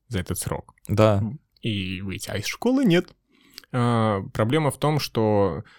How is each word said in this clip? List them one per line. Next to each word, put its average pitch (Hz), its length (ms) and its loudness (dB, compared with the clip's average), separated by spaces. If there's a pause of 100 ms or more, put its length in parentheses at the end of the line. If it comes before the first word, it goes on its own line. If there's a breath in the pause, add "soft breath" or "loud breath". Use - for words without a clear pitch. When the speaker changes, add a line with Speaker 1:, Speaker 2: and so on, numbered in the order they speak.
Speaker 1:
за 113 100 -4
этот 104 180 -4
срок. - 380 -8 (140)
Speaker 2:
Да. 104 340 4 (400)
Speaker 1:
И 95 380 -6
выйти. 98 280 -10
А 110 100 -6
из 107 80 -6
школы 262 380 0
нет. 180 300 2 (560 loud breath)
А, 113 520 0 (100)
проблема 135 400 2
в - 60 -12
том, 151 200 0
что 104 640 0 (160 soft breath)